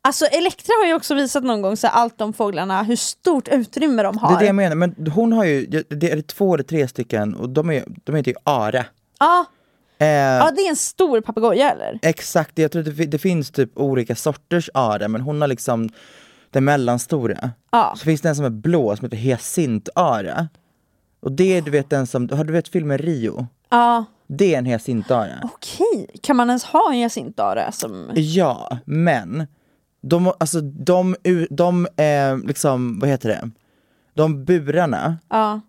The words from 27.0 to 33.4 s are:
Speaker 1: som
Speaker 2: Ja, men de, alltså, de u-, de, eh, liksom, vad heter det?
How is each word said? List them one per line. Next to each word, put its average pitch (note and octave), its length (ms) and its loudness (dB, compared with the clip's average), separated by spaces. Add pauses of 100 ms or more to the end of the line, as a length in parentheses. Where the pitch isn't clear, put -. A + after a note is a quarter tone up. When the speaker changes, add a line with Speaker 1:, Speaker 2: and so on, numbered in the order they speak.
Speaker 1:
som F#2 420 -10
Speaker 2:
Ja, D#3 720 0
men D3 600 -2 (560)
de, F3 380 2
alltså, D#3+ 200 0
de F3+ 640 0
u-, F3 260 2
de, F3 360 2 (100)
eh, C#3+ 500 2
liksom, B2+ 520 -2
vad C#3 120 0
heter B2+ 180 -2
det? A2 220 -4 (640)